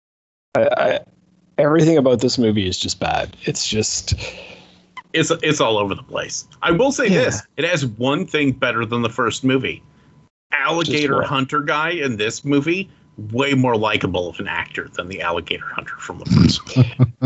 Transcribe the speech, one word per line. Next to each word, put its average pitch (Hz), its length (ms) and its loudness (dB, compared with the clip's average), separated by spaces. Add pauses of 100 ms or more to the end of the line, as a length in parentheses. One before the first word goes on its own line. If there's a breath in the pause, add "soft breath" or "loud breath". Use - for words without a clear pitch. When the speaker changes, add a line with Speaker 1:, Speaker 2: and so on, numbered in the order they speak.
(540)
Speaker 1:
I, 117 220 4
I, - 240 2 (580)
everything 156 380 4
about 127 240 4
this 123 180 0
movie 107 300 2
is 90 100 -4
just - 220 -6
bad. - 440 -4
It's - 220 -4
just - 480 -2 (1000 loud breath)
Speaker 2:
It's, 160 180 2
it's 135 300 0
all 113 180 2
over 101 160 -2
the - 80 -8
place. - 440 -8 (160)
I 175 80 2
will 233 220 4
say 269 160 -2
Speaker 1:
Yeah. 196 160 4
Speaker 2:
this. - 180 -2 (140)
It 143 80 -2
has 165 220 0
one 127 400 -2
thing 143 260 0
better 120 340 -2
than 120 160 -2
the 113 80 0
first 113 340 -2
movie. 131 380 0 (680 soft breath)
Alligator 151 560 0
Speaker 1:
Just 135 120 0
what? 123 60 -2
Speaker 2:
hunter 139 340 -2
guy 151 300 -2
in 143 260 -4
this 107 280 -4
movie, 147 460 0 (400 soft breath)
way 139 240 0
more 127 220 4
likable 101 520 0
of 82 120 -12
an 98 80 -8
actor 85 460 -8
than 87 140 -8
the 92 140 -8
alligator 85 440 -4
hunter - 320 -10
from - 200 -12
the - 80 -16
first - 500 4
movie. 127 220 4
Speaker 1:
<laughs> 131 80 4 (180)